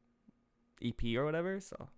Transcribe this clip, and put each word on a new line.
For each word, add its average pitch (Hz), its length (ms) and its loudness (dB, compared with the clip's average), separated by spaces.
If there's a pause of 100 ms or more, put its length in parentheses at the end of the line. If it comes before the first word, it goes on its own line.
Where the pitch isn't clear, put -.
(800)
E 120 100 2
P 117 240 2
or 131 80 4
whatever, 175 380 0
so, - 260 -10 (100)